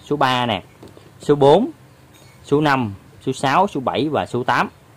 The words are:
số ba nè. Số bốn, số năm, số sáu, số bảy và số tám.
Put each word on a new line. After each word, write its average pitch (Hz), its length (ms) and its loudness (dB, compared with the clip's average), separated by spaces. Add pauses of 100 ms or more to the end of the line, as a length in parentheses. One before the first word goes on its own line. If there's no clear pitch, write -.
số 147 120 -4
ba 127 300 0
nè. 101 160 -4 (580)
Số - 140 0
bốn, 151 360 4 (720)
số 143 160 0
năm, 131 340 0 (320)
số 135 60 -4
sáu, 143 340 0
số 190 140 -6
bảy 113 280 -4
và 107 180 -2
số 120 180 -6
tám. 135 240 -2 (280)